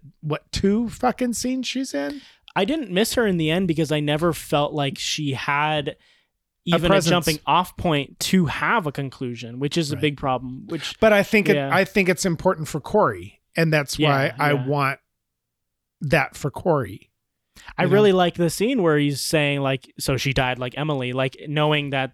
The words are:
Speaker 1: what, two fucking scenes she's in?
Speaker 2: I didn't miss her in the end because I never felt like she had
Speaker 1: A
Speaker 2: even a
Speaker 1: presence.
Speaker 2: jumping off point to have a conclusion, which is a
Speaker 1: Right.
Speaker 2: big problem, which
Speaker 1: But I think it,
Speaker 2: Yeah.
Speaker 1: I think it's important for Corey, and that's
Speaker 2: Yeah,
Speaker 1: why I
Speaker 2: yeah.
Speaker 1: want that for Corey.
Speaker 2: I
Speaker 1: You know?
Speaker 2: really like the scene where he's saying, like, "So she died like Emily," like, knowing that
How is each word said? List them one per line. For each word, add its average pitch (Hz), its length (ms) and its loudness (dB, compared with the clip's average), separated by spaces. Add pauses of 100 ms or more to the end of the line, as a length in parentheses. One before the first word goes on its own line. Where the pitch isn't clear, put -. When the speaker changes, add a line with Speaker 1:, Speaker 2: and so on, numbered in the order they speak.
(220)
Speaker 1:
what, 151 280 -6
two 214 380 0
fucking 247 460 -2
scenes 254 340 -4
she's 262 260 -6
in? 285 260 -6 (360)
Speaker 2:
I 190 80 2
didn't 269 260 0
miss 190 240 0
her 233 140 2
in 180 80 2
the 156 140 2
end 180 180 0
because 156 240 0
I 151 80 0
never 151 320 2
felt 147 400 -2
like 143 260 -4
she 147 360 -4
had 147 560 0
Speaker 1:
A - 40 -10 (680)
Speaker 2:
even 170 220 2
a - 20 2
Speaker 1:
presence. 185 220 4
Speaker 2:
jumping 165 360 0
off 165 300 2
point 147 420 -2
to 185 280 2
have 170 400 0
a 139 60 -4
conclusion, 123 680 -8
which 147 180 -2
is 147 140 -2
a - 20 -4
Speaker 1:
Right. 101 80 -6
Speaker 2:
big 147 140 0
problem, 131 500 -4
which - 320 -10
Speaker 1:
But 220 140 6
I 202 100 4
think 208 260 2
it, 208 80 6
Speaker 2:
Yeah. 139 160 -2
Speaker 1:
I 190 120 4
think 185 240 0
it's 185 180 0
important 165 400 0
for 151 140 -6
Corey, 107 600 0 (160)
and 165 160 2
that's 147 260 0
Speaker 2:
Yeah, 151 100 4
Speaker 1:
why 139 300 2
I 147 140 2
Speaker 2:
yeah. 135 140 0
Speaker 1:
want 139 320 0 (1000)
that 139 360 0
for 143 140 -6
Corey. 135 600 -4 (680)
Speaker 2:
I 170 60 0
Speaker 1:
You 175 40 2
know? 180 60 2
Speaker 2:
really 208 180 6
like 180 220 2
the 170 160 0
scene 226 320 0
where 156 160 4
he's 143 220 0
saying, 143 400 0
like, 135 380 -4
"So 135 180 -2
she 135 160 -2
died 127 260 0
like 127 180 -8
Emily," 135 360 -4
like, 131 240 -2 (100)
knowing 151 440 0
that 131 240 -2